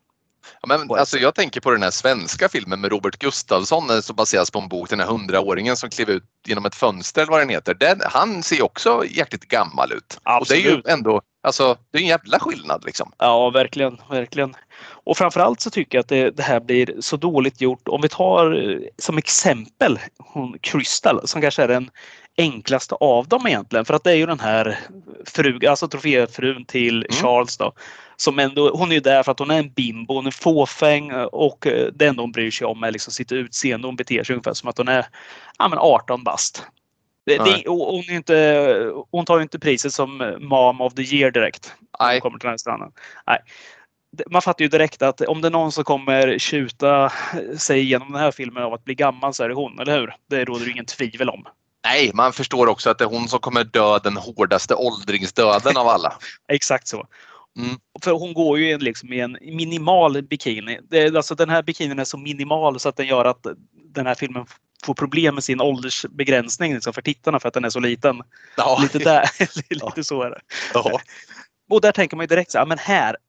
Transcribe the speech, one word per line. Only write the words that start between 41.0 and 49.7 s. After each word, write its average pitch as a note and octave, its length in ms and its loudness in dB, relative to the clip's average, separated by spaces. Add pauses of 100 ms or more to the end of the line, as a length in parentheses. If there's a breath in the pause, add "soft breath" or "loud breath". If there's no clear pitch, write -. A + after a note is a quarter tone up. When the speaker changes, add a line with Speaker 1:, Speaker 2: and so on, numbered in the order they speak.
Speaker 2:
Year C3+ 280 2
direkt. - 500 -2
När - 260 -14
hon - 20 4
Speaker 1:
Nej. B2 120 2
Speaker 2:
kommer A#2+ 180 -4
till A#2+ 80 -12
den A#2+ 60 -4
här A2+ 60 -8
stranden. A2 320 -8 (360 loud breath)
Nej. A#2+ 120 2 (720 loud breath)
Det, D3+ 180 -10
man F3+ 120 2
fattar E3+ 200 -2
ju D3+ 60 4
direkt D#3 340 2
att C3+ 180 0
om D#3+ 200 -2
det E3 80 0
är E3 40 0
någon D#3+ 200 0
som D3+ 120 -4
kommer C3+ 540 2
tjuta C#3 720 0 (460 loud breath)
sig C#3 220 0
igenom C3 320 0
den C#3+ 80 -6
här D3+ 100 2
filmen B2 320 -8
av A#2 120 -4
att A#2 100 -12
bli C3 100 -8
gammal C3+ 400 -2
så B2+ 100 -4
är A#2 40 -2
det B2 60 -4
hon, C3 260 -8